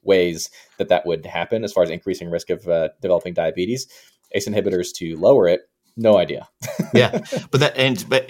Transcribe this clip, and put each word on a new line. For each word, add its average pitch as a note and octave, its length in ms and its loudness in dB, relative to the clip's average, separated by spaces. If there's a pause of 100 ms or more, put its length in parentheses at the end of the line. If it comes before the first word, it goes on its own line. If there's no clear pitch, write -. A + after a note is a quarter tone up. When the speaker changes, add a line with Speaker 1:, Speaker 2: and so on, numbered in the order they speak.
Speaker 1:
ways F2 460 2 (300)
that G2 120 -4
that F2+ 140 2
would E2 220 -4
happen F#2+ 380 -4
as G2 80 -6
far F#2 100 2
as E2 80 2
increasing F2 400 -8
risk E2+ 200 -6
of, F2+ 180 -6
uh, E2 220 0 (120)
developing F2+ 320 0
diabetes. F#2+ 540 -4 (440)
ace G2 140 -2
inhibitors F#2+ 480 -2
to E2 220 -8
lower G2+ 320 4
it, F2 140 2 (340)
no A2 200 4
idea. E2 360 -2
<laughs> - 60 -20 (360)
Speaker 2:
Yeah. B2 260 4 (300)
But C3+ 100 2
that, C#3+ 160 2
and, C3 320 2
but, C3 220 2